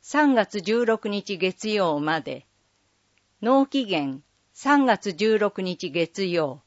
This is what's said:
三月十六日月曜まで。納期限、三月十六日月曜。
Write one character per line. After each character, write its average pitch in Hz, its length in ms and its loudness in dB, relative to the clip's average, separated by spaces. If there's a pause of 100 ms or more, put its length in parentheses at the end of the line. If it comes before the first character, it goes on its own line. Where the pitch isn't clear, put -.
三 285 320 2
月 208 260 0
十 220 260 0
六 220 220 0
日 202 300 -6
月 185 320 -4
曜 180 320 0
ま 156 180 -2
で。 139 260 -10 (960)
納 269 240 4
期 269 200 -2
限、 143 360 -4 (320)
三 277 320 2
月 202 280 0
十 214 240 2
六 202 240 -2
日 180 280 -6
月 170 360 -2
曜。 160 420 -2